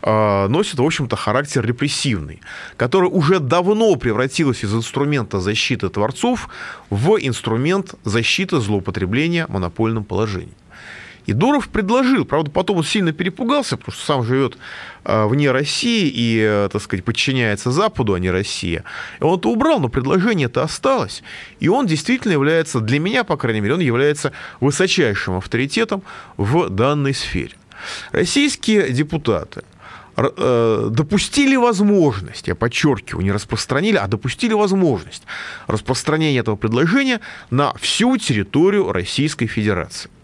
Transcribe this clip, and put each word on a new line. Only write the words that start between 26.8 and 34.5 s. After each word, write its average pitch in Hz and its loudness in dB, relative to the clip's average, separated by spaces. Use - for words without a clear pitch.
сфере. - -6
Российские 220 2
депутаты 123 -2
р-, 127 2
э, 113 2
допустили 208 2
возможность, 196 2
я 90 0
подчеркиваю, 117 0
не 98 2
распространили, 143 0
а 101 0
допустили 127 -2